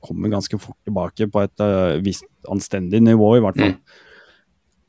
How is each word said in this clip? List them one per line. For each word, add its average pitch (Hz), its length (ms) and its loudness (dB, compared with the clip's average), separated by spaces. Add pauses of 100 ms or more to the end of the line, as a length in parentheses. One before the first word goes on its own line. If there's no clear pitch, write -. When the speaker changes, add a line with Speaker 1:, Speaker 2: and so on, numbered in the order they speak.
Speaker 1:
kommer - 280 -8
ganske 101 300 -6
fort - 220 -20
tilbake 101 500 -6
på 101 140 0
et, 98 160 -6
eh, 92 420 0
visst 98 240 -6 (180)
anstendig 95 560 -4
nivå, 113 360 6
i 123 40 6
hvert 98 160 0
fall. 98 200 0
Speaker 2:
Mm. - 260 -20 (840)